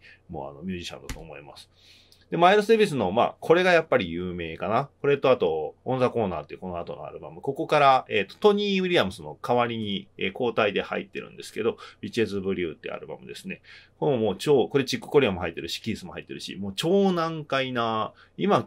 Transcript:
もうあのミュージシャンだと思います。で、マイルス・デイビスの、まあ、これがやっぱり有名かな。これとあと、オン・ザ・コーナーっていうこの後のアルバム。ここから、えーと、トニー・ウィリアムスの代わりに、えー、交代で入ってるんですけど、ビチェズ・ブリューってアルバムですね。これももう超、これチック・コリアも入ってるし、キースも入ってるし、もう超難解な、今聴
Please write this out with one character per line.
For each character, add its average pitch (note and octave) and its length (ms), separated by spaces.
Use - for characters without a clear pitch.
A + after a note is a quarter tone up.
も C#2+ 200
う - 20
あ - 20
の C#2+ 80
ミ F#2 120
ュ - 20
ー F2 60
ジ E2 40
シ - 80
ャ C2 60
ン - 20
だ C#2 100
と D#2 80
思 D#2+ 160
い C#2+ 60
ま C#2+ 160
す。 - 140
で、 E3 60
マ F3 160
イ - 20
ル G#3 80
ス・ G3+ 40
デ A3+ 60
イ A3+ 60
ビ G#3 80
ス D3+ 80
の、 A#2 160
ま A2+ 100
あ、 F#2 180
こ - 140
れ F3+ 100
が F#3 80
や E3 100
っ D#3+ 60
ぱ C3 120
り F2+ 120
有 F2 220
名 E2+ 240
か F2 100
な。 B2 220
こ - 80
れ C#3 120
と C#3 100
あ B2 80
と、 D#2+ 380
オ B2+ 100
ン・ C3 40
ザ・ B2 100
コ A#2 140
ー G2+ 40
ナ E2+ 100
ー D2 60
っ - 40
て D#2+ 80
い - 20
う - 20
こ F#2 100
の F2 100
後 E2+ 160
の D2 100
ア C2+ 60
ル D#2 80
バ D#2 100
ム。 D#2+ 100
こ C#3 140
こ D#3 140
か D3+ 100
ら、 C3+ 320
え A2 120
ー G2 40
と、 - 120
ト G#3 140
ニ G3+ 240
ー・ F#3 60
ウ F#3 60
ィ - 20
リ F3 80
ア A#2+ 80
ム F#2+ 60
ス - 80
の D2+ 240
代 B2 120
わ A#2+ 120
り A#2 100
に、 G2+ 300
え G2 120
ー、 - 20
交 A#2 240
代 G#2+ 180
で F#2+ 80
入 F#2+ 220
っ - 40
て - 120
る G#1+ 100
ん - 80
で - 60
す - 100
け G2+ 80
ど、 G#2+ 160
ビ G#2+ 80
チ A2+ 140
ェ - 20
ズ・ G2 160
ブ F#2+ 140
リ F2 80
ュ D#2+ 80
ー - 20
っ - 40
て - 120
ア - 80
ル - 80
バ C#2 100
ム B1 120
で A#1+ 80
す - 120
ね。 - 140
こ D#3 100
れ C3+ 80
も A2 60
も G#2 80
う F#2 80
超、 C#3 280
こ C#3+ 120
れ C3 60
チ B2 120
ッ - 40
ク・ - 60
コ D3+ 120
リ C3 80
ア G2+ 40
も F2 100
入 E2+ 100
っ - 20
て D2+ 80
る E2 80
し、 - 120
キ A#2 100
ー F#2+ 40
ス F#2+ 120
も D#2 60
入 E2 100
っ - 20
て - 80
る - 60
し、 - 160
も G2+ 140
う G2 60
超 F#3 360
難 E3 340
解 C3 280
な、 A2+ 380
今 F#3 200
聴 A#2 100